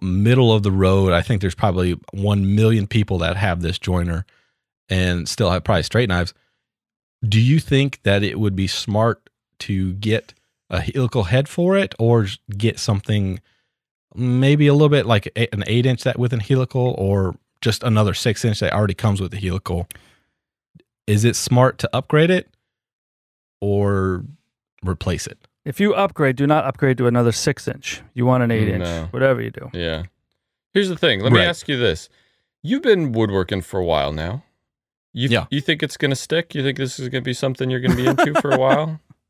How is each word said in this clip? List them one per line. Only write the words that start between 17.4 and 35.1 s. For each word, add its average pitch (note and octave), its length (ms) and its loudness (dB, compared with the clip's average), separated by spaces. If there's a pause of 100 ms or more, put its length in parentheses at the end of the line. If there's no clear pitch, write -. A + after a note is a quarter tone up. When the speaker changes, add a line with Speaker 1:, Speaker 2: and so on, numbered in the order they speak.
Speaker 1:
just A2+ 220 -2
another G#2+ 300 2
six-inch A2 460 -2
that F#2 140 0
already G#2 200 0
comes G2+ 280 0
with F2+ 100 -6
the G2 80 -10
helical? F2+ 480 -4 (1200)
Is G#2 180 2
it A#2 120 2
smart B2+ 420 2
to - 160 -4
upgrade D3+ 340 2
it F3+ 200 0 (1120)
or G2+ 640 0 (640)
replace - 420 -4
it? - 100 -16 (280)
Speaker 2:
If - 140 -8
you G3+ 140 2
upgrade, D#3 420 0
do C#3 120 0
not D3+ 180 2
upgrade C3 340 0
to B2 80 2
another A#2+ 240 2
six-inch. - 680 -6 (120)
You A#2+ 120 -2
want B2+ 180 2
an A#2 80 0
eight-inch, F#2 320 0
Speaker 3:
No. E2+ 280 -4
Speaker 2:
whatever B2+ 300 0
you A2+ 100 -8
do. - 220 -16
Speaker 3:
Yeah. E2 300 -6 (680)
Here's G3 160 0
the E3+ 80 -6
thing. A2+ 240 0
Let A2 100 2
me A#2+ 80 6
Speaker 1:
Right. F#2 80 4
Speaker 3:
ask E3+ 200 -6
you C#3+ 100 -2
this. G#2 320 -2 (520)
You've A#3 220 -4
been F3+ 300 2
woodworking G2 480 0
for - 180 -8
a F#2 60 -2
while D2+ 280 0
now. E2+ 300 -8 (680)